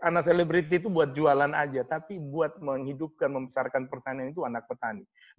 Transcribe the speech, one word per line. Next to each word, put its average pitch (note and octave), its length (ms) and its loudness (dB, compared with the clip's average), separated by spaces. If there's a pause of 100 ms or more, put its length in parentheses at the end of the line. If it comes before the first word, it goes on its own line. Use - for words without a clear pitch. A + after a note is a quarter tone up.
Anak E3+ 240 2
selebriti E3+ 500 4
itu G3 140 -2
buat D3 240 2
jualan C#3+ 400 4
aja, C#3 280 0
tapi E3 360 -6
buat D3+ 400 -2
menghidupkan, C#3 720 -4
membesarkan C3 560 -4
pertanian C3 420 -8
itu D#3 160 -6
anak A#2 220 -6
petani. A2 360 -8 (340)